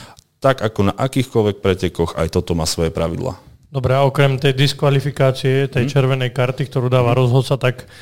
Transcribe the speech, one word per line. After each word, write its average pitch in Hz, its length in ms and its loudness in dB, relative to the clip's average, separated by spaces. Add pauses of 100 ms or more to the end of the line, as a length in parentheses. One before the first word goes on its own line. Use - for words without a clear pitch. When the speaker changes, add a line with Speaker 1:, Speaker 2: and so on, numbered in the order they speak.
(380)
Speaker 1:
tak 135 240 0
ako 107 240 -2
na 98 100 0
akýchkoľvek 117 640 0
pretekoch, 90 560 -2
aj 82 160 -2
toto 90 220 -2
má 82 100 -2
svoje 82 260 -2
pravidlá. 85 460 -4 (320)
Speaker 2:
Dobre, 127 240 -2
a 135 100 2
okrem 139 360 2
tej 135 180 0
diskvalifikácie, 139 1120 0
tej 139 160 -2
Speaker 1:
Mhm. 139 80 -2
Speaker 2:
červenej 131 400 0
karty, 127 340 -2
ktorú 127 220 -2
dáva 127 240 2
Speaker 1:
Mhm. 123 60 2
Speaker 2:
rozhodca, 127 400 2
tak, - 340 -4 (100)